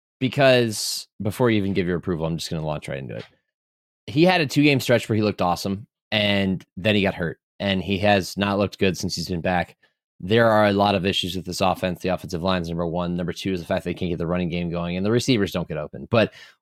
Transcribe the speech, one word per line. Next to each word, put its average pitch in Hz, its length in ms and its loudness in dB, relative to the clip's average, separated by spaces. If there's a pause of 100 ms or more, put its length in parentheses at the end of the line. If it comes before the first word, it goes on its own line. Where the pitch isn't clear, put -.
(200)
because 127 880 2 (160)
before 113 260 2
you 110 80 4
even 98 160 0
give 90 140 0
your 90 100 0
approval, 80 300 -4
I'm 82 100 -2
just - 140 -10
gonna 80 120 -4
launch 76 240 -6
right 69 120 -8
into 58 160 -10
it. 58 100 -12 (800)
He 143 180 2
had 180 180 6
a 147 40 0
two-game 143 340 4
stretch 120 300 2
where 113 60 0
he 107 80 2
looked 101 180 0
awesome, 98 460 -2 (240)
and 101 520 0 (140)
then 104 180 2
he 101 60 2
got 92 140 0
hurt, 82 240 -4 (200)
and 95 220 -2
he 92 160 -2
has 101 400 2
not 101 220 0
looked 98 180 -2
good 95 180 2
since - 200 -6
he's 85 120 -6
been 87 140 -4
back. 87 340 -2 (440)
There 113 320 4
are 107 160 6
a 101 60 4
lot 101 200 4
of 90 100 0
issues 92 320 -2
with 85 100 -8
this 90 160 -6
offense. 90 400 0
The 92 80 -2
offensive 85 340 -4
line 92 180 0
is 82 80 -6
number 85 160 -4
one. 87 320 -4
Number 85 160 -4
two 95 200 -6
is 90 60 -4
the 82 60 -12
fact 92 200 -2
they 87 100 -4
can't 90 160 -4
get 80 80 -4
the 85 80 -4
running 90 220 -2
game 87 200 -4
going, 87 280 -4
and 95 60 -4
the 104 80 0
receivers 117 400 2
don't 87 160 -4
get 78 120 -8
open. 71 320 -10
But 110 200 2 (300)